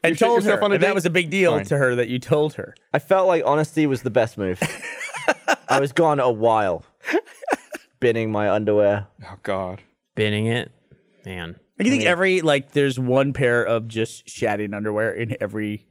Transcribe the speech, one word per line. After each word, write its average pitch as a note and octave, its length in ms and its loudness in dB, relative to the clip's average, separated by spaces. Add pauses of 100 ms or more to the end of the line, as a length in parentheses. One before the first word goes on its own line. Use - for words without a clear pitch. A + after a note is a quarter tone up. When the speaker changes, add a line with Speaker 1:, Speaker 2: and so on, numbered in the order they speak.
Speaker 1:
And E3 80 2
Speaker 2:
You E3 60 -2
shit A3+ 100 4
Speaker 1:
told A#3 160 4
Speaker 2:
yourself G3+ 180 2
Speaker 1:
her. G#3 40 2
Speaker 2:
on G3+ 80 2
a - 20 4
Speaker 1:
And E3+ 80 2
that F#3 60 4
Speaker 2:
date? G3 60 0
Speaker 1:
was F3 120 -2
a F3+ 40 2
big E3 200 0
deal F3+ 220 2
Speaker 2:
Fine. G2 140 -2
Speaker 1:
to C#3+ 120 -2
her B2+ 160 2
that A#2+ 140 0
you B2 100 -4
told D3+ 360 0
her. - 200 -12 (180)
Speaker 3:
I - 60 0
felt F#3+ 300 2
like E3 180 2
honesty D3+ 400 2
was C3 160 -2
the A#2+ 80 -2
best A2 260 0
move. F#2 240 -4 (560)
Speaker 1:
<laughs> - 520 -2
Speaker 3:
I C3+ 100 2
was C#3 140 0
gone D#3 260 2
a B2+ 120 4
while. G#2+ 540 2 (1160)
Binning A2+ 320 0
my G#2 180 0
underwear. G#2 560 2 (180)
Speaker 2:
Oh, G2+ 200 -18
God. F#2+ 360 -6 (360)
Speaker 4:
Binning G#2+ 300 0
it? A#2 260 -4 (520)
Man. F2+ 280 -10 (260)
Speaker 1:
Do F#3+ 60 -2
you B3 80 2
think - 100 0
Speaker 3:
I - 20 -2
mean E3+ 40 4
Speaker 1:
every, F#3 320 2
like, C#3+ 320 0
there's C#3 260 0
one C3 340 0
pair A#2+ 300 2
of A2+ 240 0
just A2+ 420 -6
shatting G#2 460 -4
underwear G#2+ 380 -2
in A2+ 280 -6
every G#2 500 -6